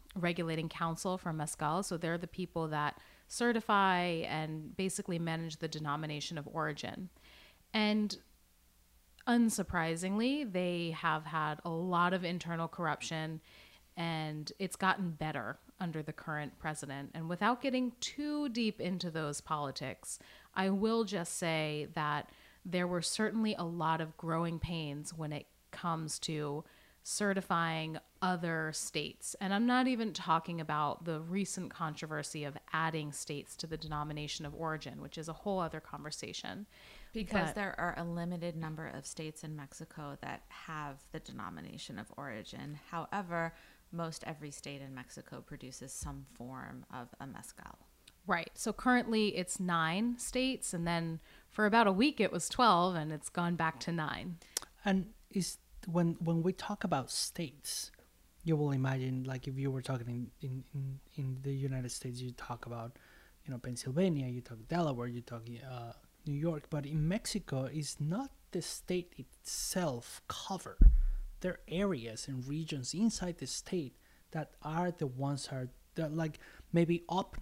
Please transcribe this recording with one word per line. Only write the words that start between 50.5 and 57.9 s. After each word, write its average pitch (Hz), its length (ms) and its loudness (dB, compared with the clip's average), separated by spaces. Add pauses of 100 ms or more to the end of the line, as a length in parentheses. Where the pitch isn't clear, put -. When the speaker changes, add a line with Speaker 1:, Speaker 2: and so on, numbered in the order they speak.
Speaker 1:
and 170 100 0
then 165 360 0 (280)
for - 180 4
about 220 200 10
a 190 60 8
week 226 280 6
it 202 120 4
was - 160 0
twelve, 185 480 8
and 156 160 0
it's 151 160 -8
gone 175 260 2
back 160 260 2
to - 120 -4
nine. 165 460 -2 (460)
Speaker 3:
And 190 220 4 (240)
is, - 280 -2 (280)
when, 170 320 4
when 165 240 2
we 185 100 4
talk - 300 -6
about 147 300 0
states, - 800 -4 (500)